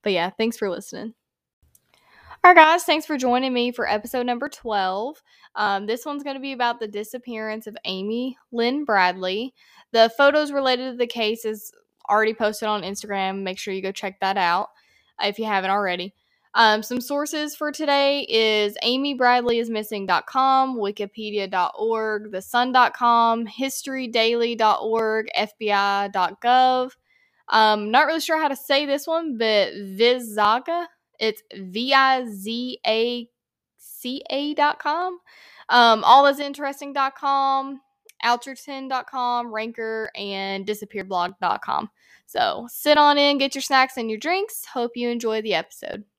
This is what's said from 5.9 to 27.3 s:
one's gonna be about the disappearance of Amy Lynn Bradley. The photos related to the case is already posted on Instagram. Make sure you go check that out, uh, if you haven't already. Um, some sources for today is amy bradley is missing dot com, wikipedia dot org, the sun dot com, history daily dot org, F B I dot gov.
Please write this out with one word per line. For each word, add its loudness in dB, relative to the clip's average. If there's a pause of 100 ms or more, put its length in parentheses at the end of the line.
one's -8
gonna -8
be -8
about -2
the -8
disappearance -10
of -14
Amy -6 (160)
Lynn -2
Bradley. -2 (360)
The 6
photos 4
related 0
to -12
the 0
case -4
is -8 (360)
already 2
posted -2
on -2
Instagram. -4
Make -6
sure -8
you -6
go -4
check -10
that 0
out, 0 (520)
uh, 0
if -4
you -4
haven't 0
already. -2 (400)
Um, 4
some -6
sources -4
for -6
today 0
is 2
amy 0
bradley 2
is -2
missing -6
dot 0
com, 2
wikipedia -6
dot -2
org, -2
the -8
sun -2
dot 4
com, 4
history -8
daily 0
dot 2
org, 0
F -2
B -4
I 2
dot -2
gov. 4 (580)